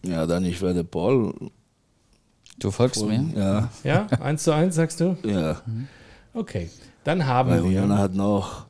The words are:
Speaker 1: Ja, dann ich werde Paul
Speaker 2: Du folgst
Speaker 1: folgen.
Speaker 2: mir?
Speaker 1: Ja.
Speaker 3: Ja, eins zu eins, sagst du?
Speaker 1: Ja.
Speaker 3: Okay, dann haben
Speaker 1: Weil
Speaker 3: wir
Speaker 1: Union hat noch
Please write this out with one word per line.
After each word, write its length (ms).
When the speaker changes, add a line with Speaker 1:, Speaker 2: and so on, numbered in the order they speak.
Speaker 1:
Ja, 220
dann 200
ich 160
werde 220
Paul 500
Speaker 2:
Du 140
folgst 300
Speaker 1:
folgen. 320
Speaker 2:
mir? 60
Speaker 1:
Ja. 300
Speaker 3:
Ja, 360
eins 240
zu 80
eins, 240
sagst 240
du? 240
Speaker 1:
Ja. 380
Speaker 3:
Okay, 360
dann 220
haben 260
Speaker 1:
Weil 120
Speaker 3:
wir 180
Speaker 1:
Union 160
hat 180
noch 540